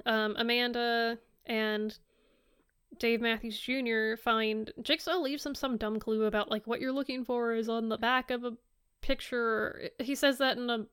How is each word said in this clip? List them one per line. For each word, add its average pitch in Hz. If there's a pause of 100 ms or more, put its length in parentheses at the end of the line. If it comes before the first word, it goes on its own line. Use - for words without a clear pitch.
um, 220
Amanda 233 (280)
and 214 (1000)
Dave 233
Matthews 226
Junior 226
find 220 (100)
Jigsaw 320
leaves 285
him 185
some 254
dumb 214
clue 220
about, 208
like, 214
"What 226
you're 262
looking 262
for 240
is 226
on 226
the 220
back 254
of 247
a 240 (440)
picture." - (100)
He 269
says 277
that 262
in 240
a 226